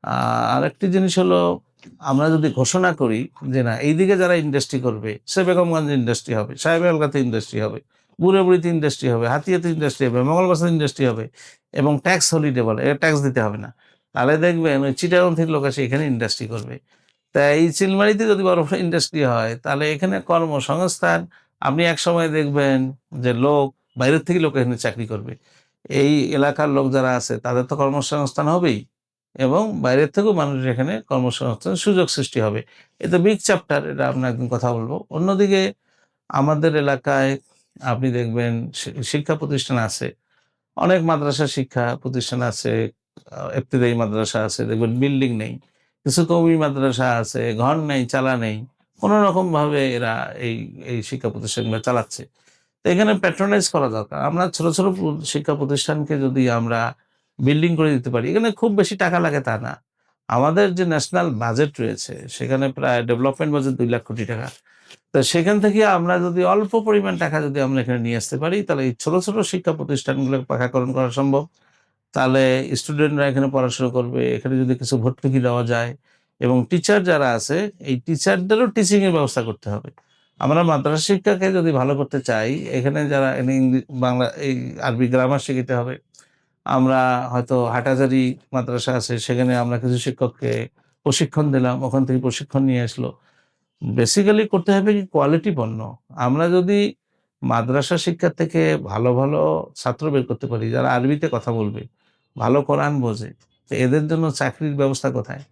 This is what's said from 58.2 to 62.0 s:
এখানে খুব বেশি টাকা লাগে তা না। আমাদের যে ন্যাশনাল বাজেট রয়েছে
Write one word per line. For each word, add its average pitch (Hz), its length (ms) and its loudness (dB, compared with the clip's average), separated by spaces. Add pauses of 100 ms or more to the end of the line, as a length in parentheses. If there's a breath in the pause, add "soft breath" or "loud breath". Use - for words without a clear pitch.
এখানে 226 160 2 (120)
খুব 226 100 2 (100)
বেশি 202 140 0 (100)
টাকা 175 200 2
লাগে 143 240 0
তা 113 60 0 (120)
না। 131 60 -8 (640)
আমাদের 160 300 4 (120)
যে 185 140 0
ন্যাশনাল 175 360 0 (140)
বাজেট 123 300 0 (100)
রয়েছে 110 320 -6 (220)